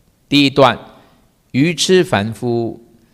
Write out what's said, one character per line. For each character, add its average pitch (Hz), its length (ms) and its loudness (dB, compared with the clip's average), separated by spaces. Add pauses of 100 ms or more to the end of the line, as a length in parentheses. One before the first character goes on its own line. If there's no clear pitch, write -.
(280)
第 143 200 2
一 - 20 0
段， 131 280 2 (720)
愚 156 240 0
痴 185 280 2
凡 110 300 -4
夫， 117 480 -6 (320)